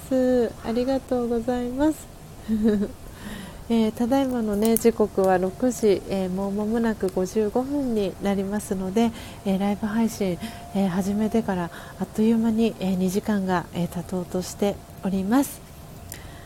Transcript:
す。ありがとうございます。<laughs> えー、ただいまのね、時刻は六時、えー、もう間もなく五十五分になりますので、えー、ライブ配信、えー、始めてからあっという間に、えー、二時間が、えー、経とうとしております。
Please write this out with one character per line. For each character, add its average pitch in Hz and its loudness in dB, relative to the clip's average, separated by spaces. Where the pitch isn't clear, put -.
す。 254 4
あ 233 -2
り 247 0
が 269 2
と 247 -2
う - 0
ご 233 0
ざ 247 -2
い 247 -4
ま 277 2
す。 - -6
<laughs> 214 0
え 226 4
ー、 - 0
た 240 0
だ 269 4
い 269 2
ま 247 -2
の 214 0
ね、 226 4
時 226 4
刻 202 2
は 190 6
六 185 0
時、 208 2
え 190 -2
ー、 - -4
も 190 -2
う 196 -2
間 208 -2
も 220 0
な 226 2
く 196 -2
五 185 0
十 214 0
五 240 0
分 269 0
に 196 0
な 196 2
り 196 0
ま 202 -2
す 202 -4
の 190 -2
で、 226 2
え 190 2
ー、 - -2
ラ 202 2
イ 202 0
ブ 214 -4
配 220 2
信、 190 -2
え 196 2
ー、 190 4
始 190 0
め 214 2
て 220 2
か 202 -2
ら 175 -2
あ 196 -4
っ - -2
と - -2
い 220 6
う 233 4
間 226 4
に、 220 2
え 185 0
ー、 - 0
二 185 2
時 196 0
間 202 2
が、 180 0
え 170 -2
ー、 - 0
経 170 -6
と 180 -4
う 175 -6
と 185 -2
し - -8
て 202 0
お 196 -2
り 190 0
ま 247 4
す。 - -10